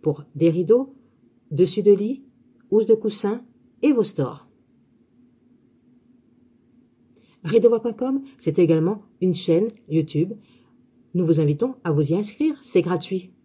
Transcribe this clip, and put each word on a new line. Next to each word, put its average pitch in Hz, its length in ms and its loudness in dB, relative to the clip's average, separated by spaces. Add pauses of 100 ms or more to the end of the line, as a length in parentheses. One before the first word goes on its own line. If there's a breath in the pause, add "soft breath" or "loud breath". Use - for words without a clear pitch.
Pour 147 220 -4 (100)
des 165 160 2
rideaux, 214 440 0 (560)
dessus 180 320 0
de 202 100 6
lit, 214 320 -2 (460)
housses 214 160 0
de 220 80 4
coussin 214 480 -4 (400)
et 294 100 4
vos 233 100 2
stores. - 440 -6 (3000 soft breath)
Rideau 214 280 4
voile 226 120 0
point 233 100 -4
com, 262 300 -4 (160 loud breath)
c'est 151 200 -2
également 165 440 2 (180)
une 180 140 0
chaîne 180 340 0 (200)
YouTube. 160 460 -2 (800 soft breath)
Nous 175 100 0
vous 160 160 2
invitons 156 440 -2
à 170 80 -2
vous 147 200 0
y - 20 0
inscrire, 277 460 -4
c'est - 220 0
gratuit. 180 480 -6 (140)